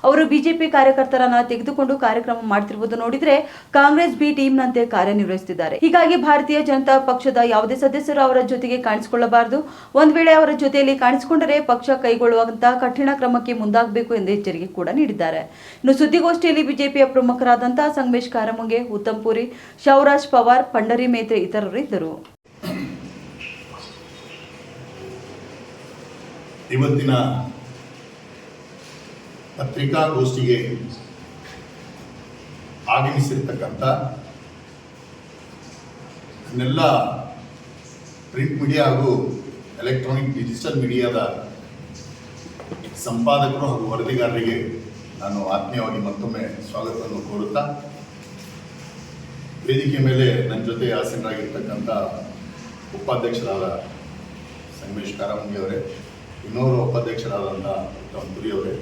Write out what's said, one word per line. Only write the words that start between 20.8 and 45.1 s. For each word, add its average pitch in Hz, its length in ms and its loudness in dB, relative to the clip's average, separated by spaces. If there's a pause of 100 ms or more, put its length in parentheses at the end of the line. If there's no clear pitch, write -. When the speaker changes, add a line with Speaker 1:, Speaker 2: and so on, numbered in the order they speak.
Speaker 1:
ಮೇತ್ರೆ 220 320 0
ಇತರರು 202 380 -4
ಇದ್ದರು. 175 280 -4 (4000)
Speaker 2:
ಇವತ್ತಿನ 135 400 2 (2500)
ಪತ್ರಿಕಾಗೋಷ್ಠಿಗೆ 131 1000 0 (2500)
ಆಗಮಿಸಿರ್ತಕ್ಕಂಥ - 840 -2 (2750)
ನನ್ನೆಲ್ಲ 127 360 -2 (1500)
ಪ್ರಿಂಟ್ 143 300 -2
ಮೀಡಿಯಾ 143 220 2
ಹಾಗೂ 131 260 2 (720)
ಎಲೆಕ್ಟ್ರಾನಿಕ್ 131 560 -2
ಡಿಜಿಟಲ್ 117 460 -4
ಮೀಡಿಯಾದ 120 360 0 (1900)
ಸಂಪಾದಕರು 135 640 0
ಹಾಗೂ 110 200 -4
ವರದಿಗಾರರಿಗೆ 117 640 -2 (640)